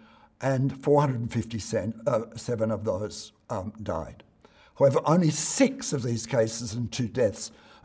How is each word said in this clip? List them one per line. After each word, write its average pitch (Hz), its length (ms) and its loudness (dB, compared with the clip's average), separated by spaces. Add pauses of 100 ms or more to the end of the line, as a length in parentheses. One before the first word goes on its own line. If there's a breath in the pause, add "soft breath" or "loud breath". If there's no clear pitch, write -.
(420 loud breath)
and 135 420 0
four 147 160 6
hundred 131 220 2
and 120 100 -4
fifty-seven, 113 720 -4
uh, 117 180 2 (120)
seven 113 340 -2
of 104 140 -4
those, 101 480 -4 (180)
um, 104 220 -6 (100)
died. 85 420 -6 (540 soft breath)
However, 135 280 6
only 165 240 6
six - 640 0
of 131 100 -2
these 117 220 -2
cases 113 480 0
and 117 180 -4
two 123 160 -2
deaths 107 440 -2 (340 loud breath)